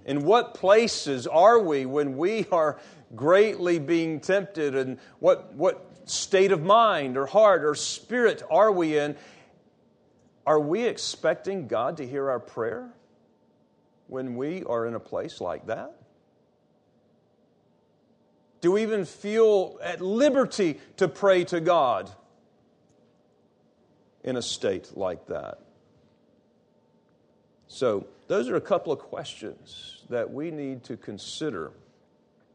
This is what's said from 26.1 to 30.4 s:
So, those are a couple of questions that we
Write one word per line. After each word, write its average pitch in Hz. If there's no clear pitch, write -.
So, 107
those 220
are 202
a 147
couple 175
of 131
questions -
that 117
we 151